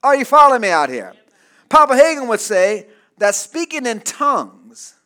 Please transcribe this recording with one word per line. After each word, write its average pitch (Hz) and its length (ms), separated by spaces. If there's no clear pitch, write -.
Are 277 140
you 277 100
following 277 360
me 202 80
out 151 200
here? 101 240
Papa 285 260
Hagen 285 320
would 220 120
say 196 480
that 202 180
speaking 311 500
in 226 140
tongues 117 960